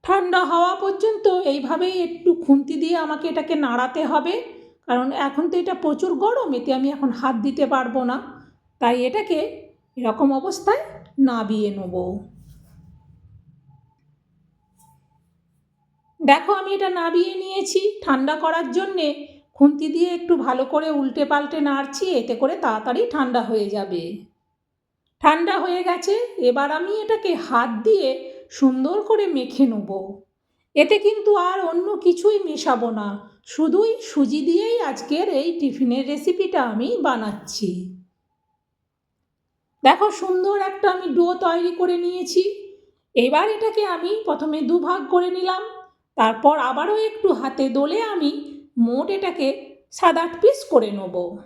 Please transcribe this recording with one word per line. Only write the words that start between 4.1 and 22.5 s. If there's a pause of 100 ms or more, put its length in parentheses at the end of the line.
কারণ (200)
এখন
তো
এটা
প্রচুর
গরম,
এতে
আমি
এখন
হাত
দিতে
পারবো
না, (640)
তাই
এটাকে (580)
এরকম
অবস্থায় (380)
নাবিয়ে
নেব। (4000)
দেখো,
আমি
এটা
নাবিয়ে
নিয়েছি। (200)
ঠান্ডা
করার
জন্যে (460)
খুন্তি
দিয়ে
একটু
ভালো
করে
উল্টে
পাল্টে
নাড়ছি, (140)
এতে
করে